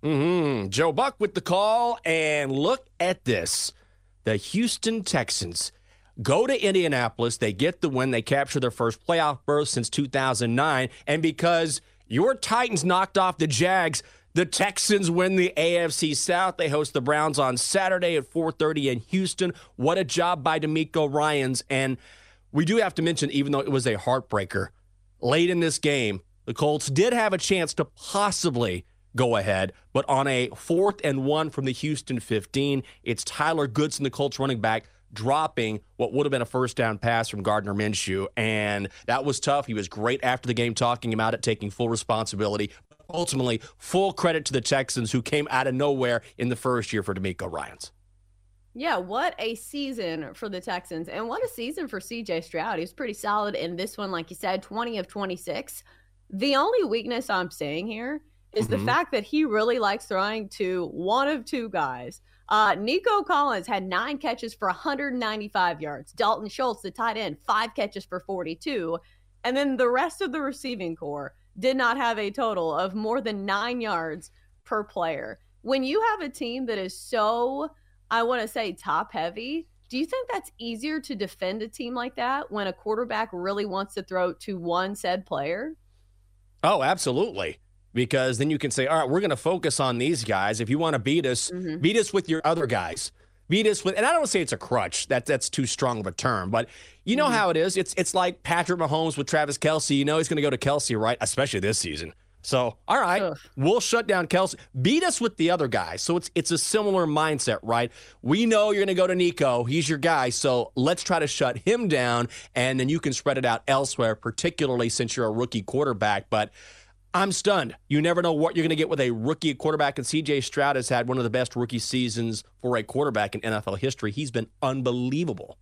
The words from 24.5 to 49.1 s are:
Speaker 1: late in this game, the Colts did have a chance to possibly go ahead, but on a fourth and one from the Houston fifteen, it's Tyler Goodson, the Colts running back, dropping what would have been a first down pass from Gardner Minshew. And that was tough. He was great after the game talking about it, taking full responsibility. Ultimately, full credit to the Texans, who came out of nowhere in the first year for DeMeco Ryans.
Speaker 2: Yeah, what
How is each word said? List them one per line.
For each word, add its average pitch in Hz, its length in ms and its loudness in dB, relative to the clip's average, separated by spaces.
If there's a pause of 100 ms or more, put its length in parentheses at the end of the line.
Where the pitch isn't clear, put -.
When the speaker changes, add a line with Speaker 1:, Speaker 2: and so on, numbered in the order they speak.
Speaker 1:
late 160 280 4
in 175 120 2
this 165 180 2
game, 120 440 0 (220)
the 120 100 -6
Colts 151 340 0
did 180 240 4
have 220 200 2
a 185 60 0
chance 175 360 0
to 151 100 0
possibly 135 1000 0 (300)
go 120 220 4
ahead, 98 380 0 (180)
but 135 160 2
on 139 180 4
a 127 300 2
fourth 196 480 0
and 135 180 0
one 151 280 0
from 135 160 -4
the 131 60 0
Houston 135 460 -4
fifteen, 135 640 -2 (200)
it's - 220 -4
Tyler 151 420 0
Goodson, 143 380 -2
the 131 60 0
Colts - 280 -2
running 135 200 0
back, 110 260 0 (280)
dropping 113 680 0 (160)
what 120 180 -2
would 143 100 2
have 147 60 0
been 131 100 0
a 117 60 0
first 127 320 -2
down 113 180 0
pass 117 320 2
from 101 140 -8
Gardner 104 320 0
Minshew. 98 540 -2 (100)
And 104 500 -2 (180)
that 135 200 0
was 135 120 -2
tough. 143 280 0
He 113 80 -6
was 101 120 -4
great 117 380 -2
after 127 220 0
the 120 80 0
game 120 180 0
talking 120 400 0
about 110 220 2
it, - 80 -6
taking 107 260 -2
full 117 220 -2
responsibility. 107 800 -2 (400)
Ultimately, 131 500 0 (160)
full 190 380 0
credit 160 320 2
to 135 80 -4
the 123 80 2
Texans, 131 500 0
who 127 80 2
came 147 300 -2
out 131 160 2
of 127 80 0
nowhere 131 480 2 (160)
in 123 100 -2
the 123 80 0
first 123 340 -2
year 104 120 0
for 98 120 -2
DeMeco 92 380 -4
Ryans. - 400 -10 (800)
Speaker 2:
Yeah, 277 240 -2
what 214 420 -2